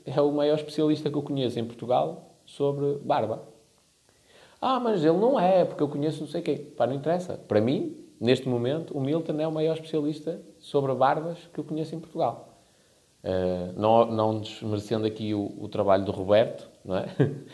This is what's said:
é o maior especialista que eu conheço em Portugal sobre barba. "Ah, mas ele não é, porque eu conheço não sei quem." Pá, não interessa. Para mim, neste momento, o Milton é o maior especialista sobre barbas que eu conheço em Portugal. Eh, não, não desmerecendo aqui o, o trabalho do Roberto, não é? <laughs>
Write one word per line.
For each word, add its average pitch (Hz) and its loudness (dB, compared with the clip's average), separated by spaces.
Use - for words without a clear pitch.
é 139 0
o 143 4
maior 147 2
especialista 151 -2
que 147 -2
eu 143 -2
conheço 131 -2
em 113 -4
Portugal 135 -2
sobre 143 -2
barba. 131 -2
"Ah, 262 0
mas 220 0
ele 165 6
não 247 4
é, 180 6
porque - -2
eu 143 0
conheço 143 -4
não 147 -6
sei 165 -6
quem." 147 -2
Pá, - -4
não 123 0
interessa. 165 -4
Para 104 4
mim, 151 0
neste 123 2
momento, 127 -2
o 143 -4
Milton 156 -2
é 156 -2
o 160 -4
maior 156 0
especialista 156 -4
sobre 139 0
barbas 156 2
que 156 -6
eu 139 -8
conheço 156 -6
em 160 -8
Portugal. 143 -4
Eh, 90 -2
não, 113 6
não 110 0
desmerecendo 107 -4
aqui 107 -4
o, 101 -4
o 104 -10
trabalho 98 4
do 98 -2
Roberto, 101 2
não 92 -4
é? 110 -2
<laughs> 143 0